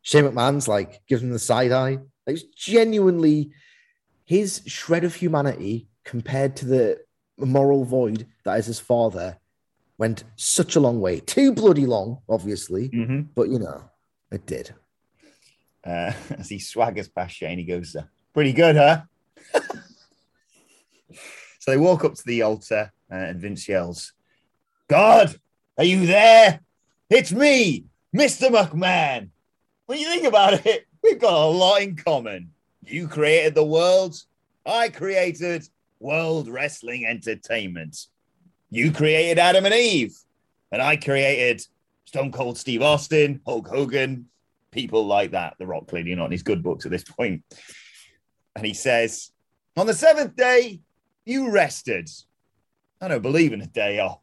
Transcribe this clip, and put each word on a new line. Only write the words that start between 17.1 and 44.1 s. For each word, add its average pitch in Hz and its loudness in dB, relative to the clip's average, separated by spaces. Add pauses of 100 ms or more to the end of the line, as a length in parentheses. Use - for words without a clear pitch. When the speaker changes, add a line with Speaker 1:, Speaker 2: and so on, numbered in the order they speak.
Speaker 2:
past 90 -10
Shane, 87 -10
he 87 -10
goes, 87 -10
uh, 76 -12 (300)
"Pretty 143 0
good, 156 6
huh?" 151 4 (520)
<laughs> - 2 (2000)
So - -4
they 135 2
walk 165 2
up - 0
to - -20
the 117 -2
altar, 107 -4 (200)
uh, 90 -14
and 90 -8
Vince 101 -12
yells, 87 -6 (720)
"God, 208 6 (420)
are 143 0
you 185 2
there? 208 8 (480)
It's 202 4
me, 240 2 (280)
Mister 262 2
McMahon." 165 0 (560)
When 285 -8
you 311 -4
think 339 -2
about 202 4
it, 208 0 (180)
we've 440 2
got 185 2
a 160 4
lot 185 4
in 196 -6
common. 107 -6 (340)
You 165 -10
created 151 2
the 156 4
world. 175 2 (500)
I 226 -2
created 175 -4 (320)
World 156 -4
Wrestling 123 -8
Entertainment. 107 -8 (720)
You 123 0
created 160 2
Adam 180 4
and 202 2
Eve. 202 0 (600)
And 113 -4
I 151 0
created 139 -2 (400)
Stone 135 -8
Cold 123 -8
Steve 117 -6
Austin, 147 0
Hulk 120 -8
Hogan, 131 -4 (460)